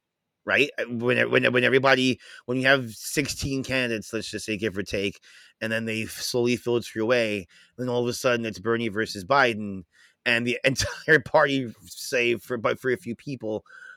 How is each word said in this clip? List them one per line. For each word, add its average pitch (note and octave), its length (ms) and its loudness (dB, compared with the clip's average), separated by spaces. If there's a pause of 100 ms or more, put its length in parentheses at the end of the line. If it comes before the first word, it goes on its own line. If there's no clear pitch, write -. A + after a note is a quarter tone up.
(460)
right? A2+ 240 4 (100)
Uh, A#2 100 -4
when, A#2+ 420 2
when, B2 220 4
when B2 100 4
everybody, B2+ 560 4 (260)
when B2 120 -2
you C3 100 0
have C3+ 240 4
sixteen C3+ 720 -4
candidates, A#2+ 500 -2
let's A2 160 -6
just G#2+ 160 -8
say, A2 120 -4
give F#2+ 200 -4
or G2+ 60 -2
take, G2+ 360 -4 (420)
and A2+ 100 -4
then A2+ 140 -2
they A2 200 -4
slowly B2 500 0
filter A#2 460 -2
away, A2 460 0 (300)
then B2+ 120 -4
all B2 120 0
of A#2+ 60 0
a A#2+ 60 -2
sudden A#2+ 320 0
it's G2 140 -8
Bernie A#2 300 0
versus G2+ 340 -4
Biden, G#2+ 600 2 (420)
and A#2+ 200 2
the A#2+ 160 0
<laughs> - 40 2
entire C#3 540 2
party, C3+ 540 2 (120)
save A#2+ 560 -2
for, B2 160 -6
but A#2 220 -2
for B2+ 120 -2
a A#2+ 60 0
few A#2 180 -8
people, A2 480 -8 (340)